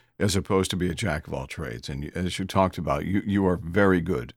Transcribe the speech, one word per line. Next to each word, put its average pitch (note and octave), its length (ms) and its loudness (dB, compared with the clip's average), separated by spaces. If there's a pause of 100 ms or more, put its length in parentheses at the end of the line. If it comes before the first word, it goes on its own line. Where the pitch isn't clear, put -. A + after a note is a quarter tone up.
(200)
as G2 160 2
opposed F#2+ 360 2
to F#2 60 -2
be F2 120 0
a D#2+ 60 -4
jack D#2+ 320 -4
of D#2+ 60 -8
all C2+ 140 -6
trades. A#1+ 420 -10
And C#2+ 160 -6
you, D2+ 100 -10
as F2+ 240 -2
you F#2+ 60 -4
talked F#2+ 320 2
about, D2+ 280 -2
you, F#2+ 200 0
you G2 200 2
are F2+ 120 4
very F#2 440 4
good C#2+ 360 -4